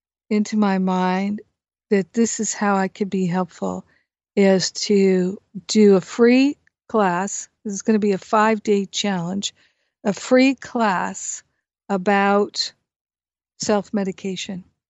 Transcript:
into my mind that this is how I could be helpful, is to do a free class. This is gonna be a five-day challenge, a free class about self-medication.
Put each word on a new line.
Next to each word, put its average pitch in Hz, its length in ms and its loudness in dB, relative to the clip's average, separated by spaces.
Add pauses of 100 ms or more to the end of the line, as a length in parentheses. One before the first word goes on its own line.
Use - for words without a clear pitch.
(300)
into 214 260 -2
my 202 220 0
mind 185 640 -2 (480)
that 196 240 0
this 233 260 0
is 214 140 -4
how 202 220 0
I 190 120 0
could 190 220 -6
be 190 160 -2
helpful, 185 600 -4 (500)
is 190 360 4
to 190 680 0 (260)
do 208 280 6
a 180 60 4
free 254 540 2 (320)
class. 190 640 -2 (160)
This 208 80 -8
is 196 80 -10
gonna 220 180 0
be 202 120 0
a 185 80 -2
five-day 214 640 0
challenge, 190 680 -6 (500)
a 202 100 0
free 254 400 2
class 190 880 -4 (480)
about 202 840 0 (840)
self-medication. 190 1080 -6 (260)